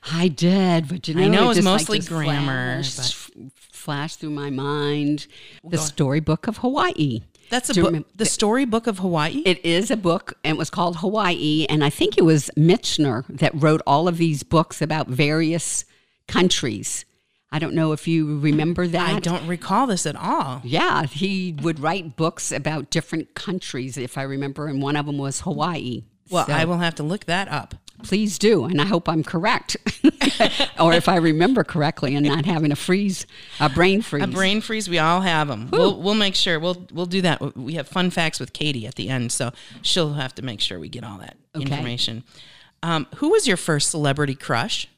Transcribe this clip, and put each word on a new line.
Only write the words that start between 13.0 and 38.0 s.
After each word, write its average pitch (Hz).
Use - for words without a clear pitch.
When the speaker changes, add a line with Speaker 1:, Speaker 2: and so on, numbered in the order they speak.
Speaker 1:
that 143
wrote 156
all 156
of 170
these 160
books -
about 156
various 156
countries. 170
I 156
don't 160
know 160
if 151
you 156
remember 156
that. 170
Speaker 2:
I 208
don't 170
recall 190
this 196
at 117
all. 143
Speaker 1:
Yeah, 160
he 180
would 156
write 160
books 165
about 151
different -
countries, 131
if 131
I 135
remember, 139
and 139
one 143
of 147
them 143
was 139
Hawaii. 143
Speaker 2:
Well, 175
Speaker 1:
So 147
Speaker 2:
I 160
will 170
have 170
to 151
look 170
that 185
up. 147
Speaker 1:
Please 208
do, 190
and 170
I -
hope 180
I'm 160
correct, -
<laughs> -
or 165
if 170
I 190
remember 170
correctly 147
and 143
not 147
having 160
a 147
freeze, 190
a 151
brain 180
freeze. 151
Speaker 2:
A 196
brain 190
freeze, 214
we 170
all 165
have 160
'em. 113
Speaker 1:
Whew. -
Speaker 2:
We'll, 190
we'll 202
make 196
sure, 170
we'll, 180
we'll 175
do 180
that. 151
We 131
have 143
fun 180